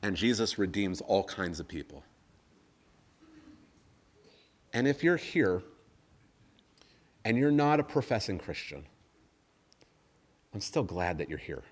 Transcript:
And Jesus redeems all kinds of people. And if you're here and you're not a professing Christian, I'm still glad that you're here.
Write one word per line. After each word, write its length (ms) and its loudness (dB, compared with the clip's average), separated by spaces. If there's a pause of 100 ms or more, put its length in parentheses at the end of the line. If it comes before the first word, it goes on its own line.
And 140 -2
Jesus 440 0
redeems 420 -2
all 220 2
kinds 360 -6
of 80 -10
people. 360 -12 (2750)
And 160 2
if 160 2
you're 140 4
here 460 2 (1600)
and 120 4
you're 140 4
not 300 6
a 40 2
professing 540 0
Christian, 480 -10 (1700)
I'm 80 -8
still 220 -2
glad 340 -2
that 100 -4
you're 120 -8
here. 320 -12